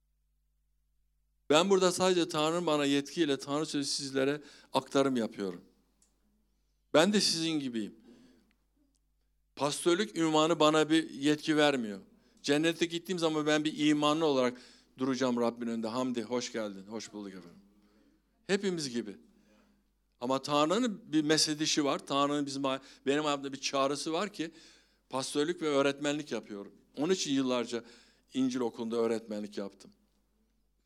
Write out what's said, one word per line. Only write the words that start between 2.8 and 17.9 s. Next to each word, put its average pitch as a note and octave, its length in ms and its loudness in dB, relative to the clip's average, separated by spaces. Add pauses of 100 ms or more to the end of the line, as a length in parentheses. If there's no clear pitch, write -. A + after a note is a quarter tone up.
yetkiyle C#3 540 0
Tanrı C#3+ 280 -4
sözü C#3+ 240 -4
sizlere C3+ 500 -2 (320)
aktarım C3+ 440 2
yapıyorum. G2+ 440 -4 (1300)
Ben F3 180 6
de G#3 80 4
sizin E3 400 -2
gibiyim. A#2 340 -6 (1600)
Pastörlük F3 600 0
ünvanı D#3+ 420 4
bana D3+ 300 6
bir D#3+ 200 2
yetki D3 460 0
vermiyor. B2+ 440 2 (420)
Cennete E3 440 2
gittiğim E3+ 320 -6
zaman D#3 280 0
ben D3+ 180 2
bir D3 240 0
imanlı D3+ 360 2
olarak B2+ 360 0 (380)
duracağım B2+ 420 0
Rabbin A#2 260 -2
önünde. A2+ 220 -4
"Hamdi, A#2+ 340 -4
hoş A#2+ 300 -4
geldin." G2+ 360 -8
"Hoş A2 240 -12
bulduk G2+ 200 -12
efendim." F2 280 -20 (840)